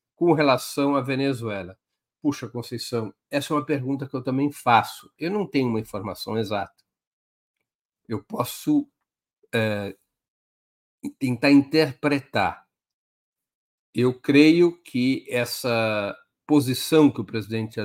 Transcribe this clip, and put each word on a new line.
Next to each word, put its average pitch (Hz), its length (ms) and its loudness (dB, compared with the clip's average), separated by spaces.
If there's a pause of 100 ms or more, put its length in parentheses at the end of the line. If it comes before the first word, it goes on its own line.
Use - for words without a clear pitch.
(180)
com 170 160 4
relação 143 640 2
à 135 40 0
Venezuela?" 117 760 -4 (440)
Puxa, 135 280 -4
Conceição, 117 640 -8 (180)
essa 143 220 -4
é - 20 0
uma 139 100 -4
pergunta 135 400 -4
que - 80 -12
eu 131 80 -6
também 135 300 -2
faço. - 640 0
Eu 165 140 -6
não 208 160 -4
tenho 131 220 0
uma 113 100 -2
informação 104 580 -8
exata. 101 360 -6 (1300)
Eu 107 180 -8
posso, - 640 -4 (640)
eh, 104 420 -4 (1200)
tentar 131 340 0
interpretar. 139 1160 2 (1300)
Eu 123 260 0
creio 165 640 6
que 127 480 -2
essa 113 840 -2 (320)
posição 143 640 4
que - 120 -2
o 101 40 -12
presidente 110 600 -8